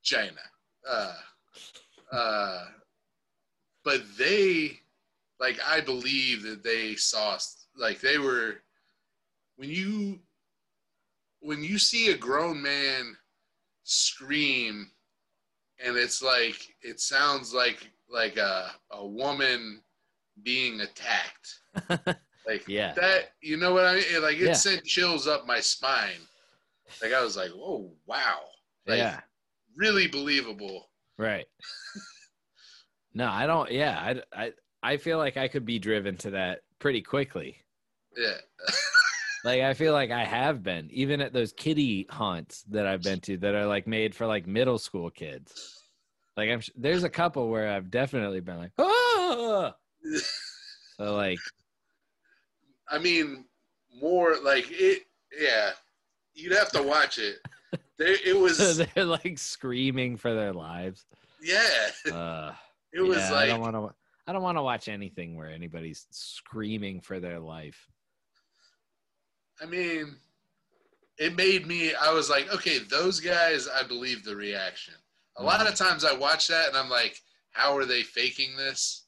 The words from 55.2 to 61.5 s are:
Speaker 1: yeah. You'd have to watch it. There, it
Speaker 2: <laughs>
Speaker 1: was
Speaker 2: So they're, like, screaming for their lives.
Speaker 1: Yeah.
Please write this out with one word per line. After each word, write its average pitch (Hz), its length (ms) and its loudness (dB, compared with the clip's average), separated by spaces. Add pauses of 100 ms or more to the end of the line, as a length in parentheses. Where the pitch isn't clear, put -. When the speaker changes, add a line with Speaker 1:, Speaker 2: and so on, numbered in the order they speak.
Speaker 1:
yeah. 113 340 2 (640)
You'd 170 180 -4
have 208 200 4
to 147 100 2
watch 143 360 2
it. 101 200 -4 (600)
There, 175 160 4 (100)
it 190 140 6
Speaker 2:
<laughs> - 0 -
Speaker 1:
was 180 200 6
Speaker 2:
So 170 260 6
they're, 185 220 0
like, 165 340 -2
screaming 127 800 -2
for 117 160 0
their 104 180 0
lives. 87 520 -8 (380)
Speaker 1:
Yeah. 165 720 2